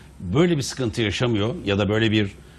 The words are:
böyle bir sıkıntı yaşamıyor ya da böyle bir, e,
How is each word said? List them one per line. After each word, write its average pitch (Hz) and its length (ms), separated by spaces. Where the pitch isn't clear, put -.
böyle 156 360
bir 139 60
sıkıntı 120 400
yaşamıyor 110 520
ya 98 140
da 101 100
böyle 110 220
bir, 107 140
e, 98 60